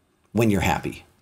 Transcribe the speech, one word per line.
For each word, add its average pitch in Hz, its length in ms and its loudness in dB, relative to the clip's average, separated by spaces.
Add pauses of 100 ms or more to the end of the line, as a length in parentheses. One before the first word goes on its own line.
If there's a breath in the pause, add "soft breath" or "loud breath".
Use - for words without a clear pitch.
(320)
when 110 180 2
you're 98 120 2
happy. - 440 -2 (160)